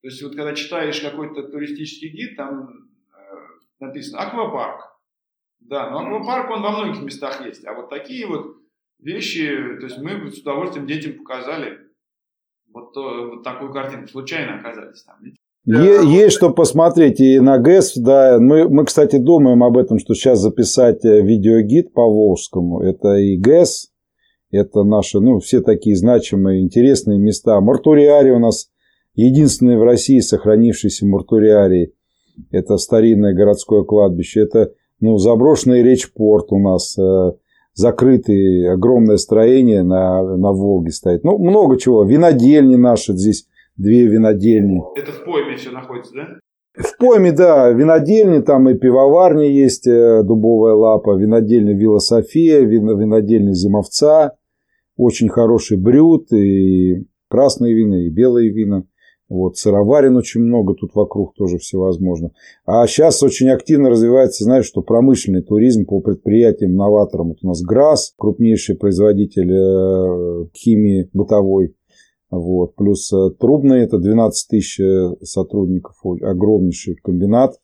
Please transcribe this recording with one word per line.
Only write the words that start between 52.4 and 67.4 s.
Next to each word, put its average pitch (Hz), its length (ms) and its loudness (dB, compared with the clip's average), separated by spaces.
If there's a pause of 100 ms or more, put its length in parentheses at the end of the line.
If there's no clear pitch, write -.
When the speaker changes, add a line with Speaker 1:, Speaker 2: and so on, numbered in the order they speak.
Speaker 2:
вино-, 107 400 0
винодельня 107 540 0
Зимовца, 107 840 0 (640)
очень 117 320 0
хороший 113 480 0
брют, 151 540 2
и 95 760 0 (240)
красные 123 420 0
вина, 104 320 0
и 85 60 -4
белые 117 400 0
вина. 101 340 -4 (440)
Вот, 92 280 -6
сыроварен 123 600 2
очень 117 240 -2
много, 117 340 -2
тут - 200 -12
вокруг 104 400 -4
тоже 90 240 -6
всевозможно. 90 720 -6 (340)
А 113 220 0
щас 151 380 0
очень 131 260 0
активно 143 400 0
развивается, 120 540 0
знаешь, 123 220 0
что - 160 -8
промышленный 113 600 0
туризм 107 420 0
по 101 140 -4
предприятиям, 101 800 0
новаторам. 98 540 -2
Вот 78 120 -16